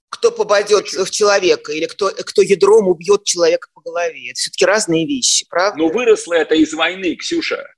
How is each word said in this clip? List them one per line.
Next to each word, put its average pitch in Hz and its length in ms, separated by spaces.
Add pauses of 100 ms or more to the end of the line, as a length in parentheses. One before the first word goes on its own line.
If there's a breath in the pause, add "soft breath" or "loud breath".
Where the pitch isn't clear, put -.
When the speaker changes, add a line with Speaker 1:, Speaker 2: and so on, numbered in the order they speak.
Speaker 1:
кто - 220
попадет 202 540
Speaker 2:
Почему? - 200
Speaker 1:
в - 60
человека 185 600
или 156 140
кто, 196 240
кто - 300
ядром 196 480
убьет 180 360
человека 170 480
по 170 80
голове. 165 500
Это 127 80
все-таки - 260
разные 170 420
вещи, 135 420
правда? 196 300
Speaker 2:
Но 160 100
выросло 214 440
это 156 220
из 156 180
войны, 165 420
Ксюша. - 500 (120)